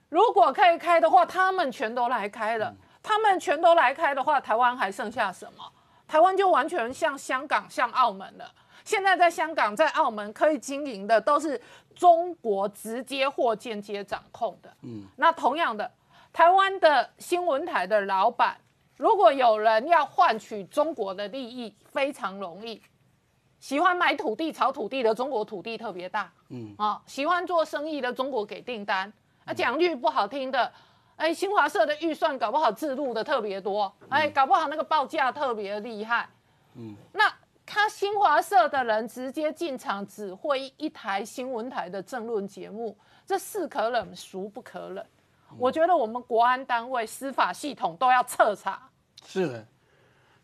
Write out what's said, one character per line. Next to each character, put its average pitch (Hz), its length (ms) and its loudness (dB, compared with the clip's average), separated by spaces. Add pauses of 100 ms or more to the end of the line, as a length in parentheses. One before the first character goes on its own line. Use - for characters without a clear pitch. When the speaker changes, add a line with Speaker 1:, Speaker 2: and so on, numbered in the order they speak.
(100)
Speaker 1:
如 381 240 6
果 320 180 6
可 381 180 6
以 349 60 2
开 339 240 2
的 330 80 4
话， 349 160 6
他 370 260 0
们 349 220 -2
全 233 220 -6
都 247 140 0
来 214 200 -4
开 220 300 -4
了。 214 100 -4
Speaker 2:
嗯。 98 80 -14 (260)
Speaker 1:
他 427 180 0
们 392 200 4
全 302 220 0
都 339 120 8
来 269 200 6
开 302 200 0
的 269 80 -2
话， 285 160 2
台 - 180 -2
湾 247 200 2
还 196 160 -4
剩 214 180 -8
下 214 220 -4
什 - 140 -18 (100)
么？ - 80 -20 (420)
台 311 140 4
湾 381 160 6
就 381 140 4
完 294 180 4
全 254 240 -4
像 285 240 -2
香 277 300 -6
港、 233 240 0
像 254 220 -2
澳 240 200 2
门 190 240 -16
了。 - 160 -18 (320)
现 392 180 -2
在 381 140 4
在 339 140 6
香 330 240 -4
港、 220 200 0
在 294 160 2
澳 277 200 2
门 208 220 -8
可 302 200 2
以 285 60 -2
经 277 260 -8
营 208 220 -8
的 220 120 4
都 294 220 2
是 285 180 -4 (360)
中 349 400 6
国 202 340 -2
直 226 340 -10
接 269 240 -2
或 262 300 0
间 214 240 -10
接 202 240 -10
掌 190 260 -10
控 196 300 -6
的。 - 100 -20 (120)
Speaker 2:
嗯。 113 220 -14 (120)
Speaker 1:
那 302 160 4
同 277 240 0
样 294 180 -2
的， 208 160 -8 (440)
台 339 160 8
湾 381 300 4
的 294 280 4 (100)
新 359 260 -2
闻 302 200 0
台 220 220 -2
的 208 160 2
老 196 280 2
板， 233 260 0 (420)
如 320 180 4
果 359 160 6
有 240 260 4
人 220 300 2
要 330 160 4
换 277 340 2
取 208 260 -10
中 294 300 -2
国 196 180 -6
的 202 160 -6
利 262 160 -10
益， 233 300 -12 (100)
非 277 280 -4
常 196 260 -10
容 190 280 -12
易。 220 140 -12 (800)
喜 285 220 -4
欢 359 160 2
买 320 180 0
土 285 220 -4
地、 311 160 -4
炒 254 180 0
土 220 180 -6
地 269 140 -4
的， 220 120 4
中 254 160 -4
国 214 140 -2
土 208 180 -10
地 226 140 -10
特 220 160 -10
别 180 160 -12
大。 190 220 -6 (200)
Speaker 2:
嗯。 117 280 -12
Speaker 1:
啊， 208 280 -2
喜 277 200 -6
欢 349 200 0
做 339 180 0
生 302 240 -6
意 302 120 -6
的， 247 120 -4
中 262 180 -4
国 226 140 -2
给 196 160 -12
订 220 240 -10
单。 196 240 -4 (360)
啊， - 80 -10
Speaker 2:
嗯。 - 40 -6
Speaker 1:
讲 262 220 0
句 330 180 2
不 262 120 -2
好 240 200 0
听 262 220 -8
的， 247 220 0 (440)
哎， 320 180 0
新 381 180 -4
华 349 160 2
社 320 160 2
的 302 160 0
预 320 140 -2
算 294 240 -2
搞 226 140 -2
不 285 60 0
好 311 120 4
置 269 240 -4
入 262 180 -4
的 220 120 -4
特 269 160 -2
别 196 200 -6
多， 196 320 -4 (180)
哎， 294 180 0
Speaker 2:
嗯。 294 40 -6
Speaker 1:
搞 269 140 4
不 359 80 4
好 320 140 2
那 302 80 -6
个 302 80 -4
报 311 220 0
价 269 260 -2
特 277 220 -4
别 208 260 -6
厉 214 240 -10
害。 226 240 -4 (480)
Speaker 2:
嗯。 110 180 -14 (200)
Speaker 1:
那 392 180 2 (320)
他 415 240 -2
新 403 320 -4
华 320 200 4
社 349 280 2
的 277 160 -2
人 220 240 -2
直 254 240 -10
接 311 200 -4
进 302 240 -6
场 202 300 -8
指 202 260 -14
挥 269 440 -6
一 302 120 -8
台 202 360 -6
新 254 260 -10
闻 240 180 -8
台 190 200 -8
的 190 140 -10
政 226 240 -10
论 208 200 -4
节 175 240 -16
目， 208 260 -10 (300)
这 381 120 -2
是 349 280 -8
可 220 240 -4
忍 190 240 -4
孰 190 340 -12
不 220 140 -16
可 175 280 -14
忍？ 190 140 -12 (460)
Speaker 2:
嗯。 - 80 -20
Speaker 1:
我 254 140 0
觉 320 140 2
得 359 100 4
我 247 100 2
们 233 160 -10
国 233 220 2
安 254 200 2
单 240 240 -4
位、 247 180 -2
司 262 260 -10
法 220 200 0
系 277 220 -8
统 170 220 -6
都 254 140 2
要 254 120 6
彻 240 320 2
查。 - 340 -10 (380)
Speaker 2:
是 185 220 -2
的， 113 180 -10 (760)